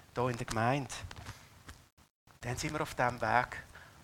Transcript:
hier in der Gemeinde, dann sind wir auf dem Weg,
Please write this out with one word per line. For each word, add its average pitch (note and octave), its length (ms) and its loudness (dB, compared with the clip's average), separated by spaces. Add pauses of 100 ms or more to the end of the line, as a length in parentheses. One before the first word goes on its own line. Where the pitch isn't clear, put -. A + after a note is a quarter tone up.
(140)
hier B2+ 140 2
in A#2+ 80 -2
der B2 100 -6
Gemeinde, A#2+ 460 2 (1500)
dann B2 160 -4
sind D3+ 160 -4
wir D3+ 80 -2
auf - 140 -4
dem B2 260 2
Weg, A#2 420 2 (420)